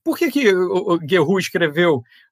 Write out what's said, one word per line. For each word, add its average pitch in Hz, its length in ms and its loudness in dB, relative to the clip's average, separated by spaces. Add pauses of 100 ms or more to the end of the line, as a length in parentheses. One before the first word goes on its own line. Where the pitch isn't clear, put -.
Por 320 140 -2
que 330 120 0
que 247 220 2
o, 185 400 0
o 170 60 0
Guerrero 170 400 0
escreveu 165 640 0 (300)